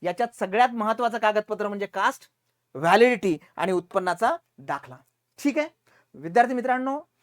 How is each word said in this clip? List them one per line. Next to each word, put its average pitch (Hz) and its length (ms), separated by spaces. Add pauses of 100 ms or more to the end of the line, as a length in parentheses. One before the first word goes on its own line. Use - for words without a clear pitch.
याच्यात 233 340
सगळ्यात 220 380
महत्त्वाचं 226 440
कागदपत्र 214 500
म्हणजे 202 180
कास्ट, 196 440 (460)
व्हॅलिडिटी 190 640 (200)
आणि 175 140
उत्पन्नाचा 185 640 (240)
दाखला. 139 380 (420)
ठीक 269 180
आहे 302 100 (480)
विद्यार्थी 202 380
मित्रांनो, 254 460 (240)